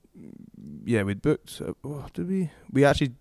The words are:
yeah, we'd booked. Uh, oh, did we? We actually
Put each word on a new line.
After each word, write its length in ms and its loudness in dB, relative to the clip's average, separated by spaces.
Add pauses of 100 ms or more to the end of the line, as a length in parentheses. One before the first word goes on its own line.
(840)
yeah, 180 2
we'd 200 -2
booked. 420 -2
Uh, 80 -6 (120)
oh, 300 -10
did 140 -4
we? 220 0 (200)
We 140 6
actually 360 4